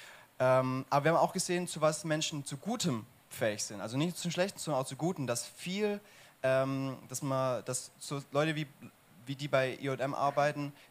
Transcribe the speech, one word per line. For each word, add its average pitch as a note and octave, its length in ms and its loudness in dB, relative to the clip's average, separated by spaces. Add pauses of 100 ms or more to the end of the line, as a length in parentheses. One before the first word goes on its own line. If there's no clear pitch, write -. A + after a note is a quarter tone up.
(380)
Ähm, B2+ 520 4
aber C#3+ 140 4
wir D#3+ 80 6
haben E3 60 6
auch E3+ 140 4
gesehen, F3+ 360 -2
zu - 120 -6
was D#3 240 2
Menschen D#3 400 -2
zu - 120 -8
Gutem E3 500 -2 (220)
fähig G#2+ 360 -2
sind. G#2 160 -8
Also A2 160 -4
nicht E3 200 0
zum F3 140 -4
Schlechten, F3+ 280 0
sondern D#3 240 0
auch D#3+ 40 -4
zu C3+ 100 -10
Guten, D#3 300 -2
dass - 200 -2
viel, G3+ 540 -2 (420)
ähm, C3+ 540 2 (120)
dass - 140 -8
man, C3 420 0
dass - 340 -6
so C#3 220 -6 (120)
Leute D#3 240 2
wie, D3+ 100 -4 (600)
wie C3+ 100 -6
die C#3+ 120 -6
bei C3 320 2
I A#2+ 40 -8
J C3 160 -2
M C3+ 140 0
arbeiten, C#3+ 580 2 (180)